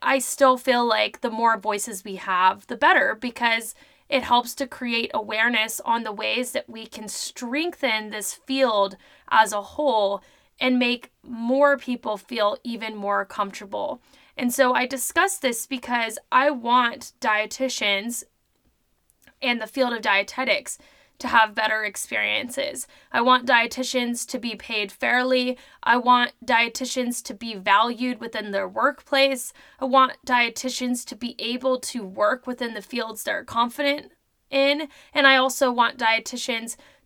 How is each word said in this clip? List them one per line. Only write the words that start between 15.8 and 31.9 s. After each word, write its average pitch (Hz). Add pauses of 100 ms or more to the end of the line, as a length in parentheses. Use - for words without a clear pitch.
I 277
want 240
dietitians 220 (1160)
and 240
the 214
field 247
of 220
dietetics 214 (400)
to 247
have 220
better 220
experiences. 208 (260)
I 226
want 247
dietitians 240
to 254
be 220
paid 208
fairly. 254 (260)
I 233
want 240 (120)
dietitians 240
to 254
be 226
valued 226
within 220
their 196
workplace. 269 (260)
I 269
want 262
dietitians 247
to -
be 240
able 247
to 233